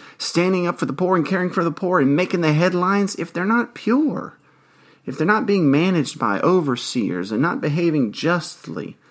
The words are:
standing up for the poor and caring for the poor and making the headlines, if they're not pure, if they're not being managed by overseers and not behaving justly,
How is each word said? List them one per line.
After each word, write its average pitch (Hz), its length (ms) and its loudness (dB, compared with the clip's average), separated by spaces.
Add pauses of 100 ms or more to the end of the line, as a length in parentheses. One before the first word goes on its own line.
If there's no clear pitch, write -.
(180)
standing 180 480 0
up 170 120 -4
for - 80 -2
the - 60 -4
poor 180 240 0
and 156 100 0
caring 180 240 0
for 180 140 -2
the 165 80 0
poor 180 280 0
and 139 160 4
making 180 240 0
the 156 120 2
headlines, 185 640 0
if - 160 -8
they're 175 120 -4
not 226 300 0
pure, - 640 -2 (640)
if 127 140 -8
they're 156 80 2
not 214 200 2
being 190 240 4
managed 160 480 2
by 101 220 -2
overseers 120 920 0
and 110 120 0
not 175 180 -2
behaving 156 500 0
justly, - 840 -6 (140)